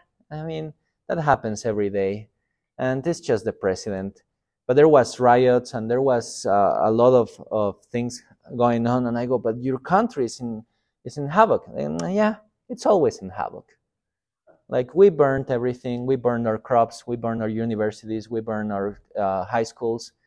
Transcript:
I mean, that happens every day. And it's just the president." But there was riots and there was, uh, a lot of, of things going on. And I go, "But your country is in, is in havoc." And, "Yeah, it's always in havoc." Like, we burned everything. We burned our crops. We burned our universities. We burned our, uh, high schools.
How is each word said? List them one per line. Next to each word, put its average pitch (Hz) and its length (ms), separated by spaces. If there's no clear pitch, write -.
I 151 140
mean, 156 320
that - 120
happens 123 460
every 107 260
day. 101 380
And 131 280
it's 170 140
just 110 240
the 110 80
president." 95 720
But 127 80
there 147 140
was 131 320
riots 123 540
and 110 140
there 123 140
was, 123 420
uh, 98 380
a 107 80
lot 120 240
of, 117 160
of 104 400
things 120 320
going 117 320
on. 123 180
And 120 100
I 120 100
go, 123 120
"But 117 240
your 131 160
country 180 460
is - 160
in, 113 260
is 123 140
in 143 100
havoc." 170 400
And, 147 320
"Yeah, 214 240
it's 247 160
always 170 340
in 95 120
havoc." - 480
Like, 123 280
we 196 140
burned 135 420
everything. 123 540
We 131 100
burned 117 320
our 107 100
crops. - 480
We 120 80
burned 117 280
our 110 60
universities. 110 800
We 113 120
burned 107 320
our, 98 260
uh, 95 280
high 117 180
schools. 117 480